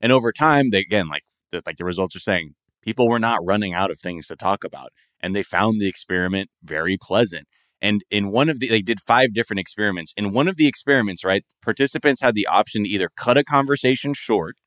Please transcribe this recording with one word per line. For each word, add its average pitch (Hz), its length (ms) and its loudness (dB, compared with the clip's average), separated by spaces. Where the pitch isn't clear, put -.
And 117 100 4
over 117 220 4
time, 143 380 4
they, 98 80 4
again, 95 280 0
like 76 160 -8
the, 85 120 -6
like 80 120 -10
the 87 80 -6
results 90 280 -4
are 90 60 -16
saying, 85 360 -4
people 117 260 0
were 117 120 2
not 113 260 0
running 98 280 -2
out 92 160 0
of 82 100 -8
things 85 280 -10
to - 80 -14
talk 98 300 -4
about. 69 240 -14
And 92 120 -6
they 101 100 -2
found 107 360 0
the 98 80 -2
experiment 92 640 -4
very 80 400 -4
pleasant. 90 460 -2
And 104 300 0
in 101 180 0
one 131 200 2
of 143 100 -4
the, 127 80 -4
they 110 140 2
did 98 180 -2
five 120 340 2
different 107 280 -4
experiments. 92 560 -4
In 101 160 -4
one 139 160 2
of 190 80 -8
the 156 100 4
experiments, 120 560 0
right, 95 220 0
participants 135 580 0
had 120 160 2
the 104 120 -2
option 104 360 2
to 101 60 -4
either 95 260 -2
cut 123 220 2
a 143 80 2
conversation 139 680 2
short 95 540 -2